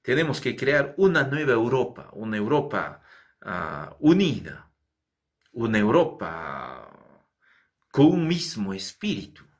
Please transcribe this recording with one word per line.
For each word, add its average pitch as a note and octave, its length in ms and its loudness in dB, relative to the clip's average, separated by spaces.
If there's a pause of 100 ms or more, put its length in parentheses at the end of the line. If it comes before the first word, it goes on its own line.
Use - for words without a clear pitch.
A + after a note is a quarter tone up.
Tenemos C#3+ 400 0
que A#2+ 160 -4
crear C#3 400 0
una F3 280 4
nueva C#3 280 0
Europa, A#2+ 600 0
una A2 260 -6
Europa, G#2 640 -2 (420)
ah, D#2+ 540 -8
unida, D#3 720 0 (800)
una A2+ 280 0
Europa D2+ 1500 -2 (640)
con C#3 160 6
un E3+ 220 4
mismo A2+ 440 -4
espíritu. - 680 -8 (180)